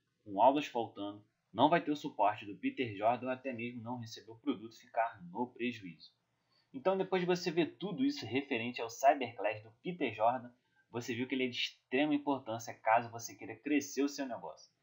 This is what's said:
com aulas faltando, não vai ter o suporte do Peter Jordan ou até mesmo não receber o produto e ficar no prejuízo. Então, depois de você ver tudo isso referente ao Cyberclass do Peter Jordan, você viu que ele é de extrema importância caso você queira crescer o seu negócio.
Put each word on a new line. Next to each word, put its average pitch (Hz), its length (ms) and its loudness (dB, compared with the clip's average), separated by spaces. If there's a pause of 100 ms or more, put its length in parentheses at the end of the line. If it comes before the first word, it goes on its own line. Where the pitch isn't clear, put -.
(240)
com 101 180 0
aulas 143 240 6
faltando, 104 580 -6 (260)
não 123 200 6
vai 170 100 6
ter 156 100 -2
o 151 60 0
suporte 110 480 0
do 101 120 -10
Peter 127 380 -2
Jordan 113 340 2
ou 127 40 0
até 127 220 -6
mesmo 120 280 -6
não 123 160 -6
receber 110 320 -12
o 113 80 -18
produto 113 360 -4
e - 60 -20
ficar 113 420 -2 (100)
no 117 140 -4
prejuízo. 113 680 -8 (640)
Então, 190 240 2
depois 185 240 0
de 175 40 0
você 180 240 2
ver 156 280 0
tudo 175 260 -2
isso 143 220 0
referente 123 560 -2
ao 113 80 -4
Cyberclass 113 720 2
do 110 80 -20 (120)
Peter 165 320 -2
Jordan, 120 360 2 (400)
você 120 240 -6
viu 123 120 -2
que 131 80 -4
ele 127 100 0
é 127 40 2
de 123 80 -8
extrema - 580 0
importância 123 600 -4
caso 113 360 4
você 113 240 -10
queira 110 220 -12
crescer 139 460 0
o 143 60 2
seu 135 180 -6
negócio. 90 440 -12 (120)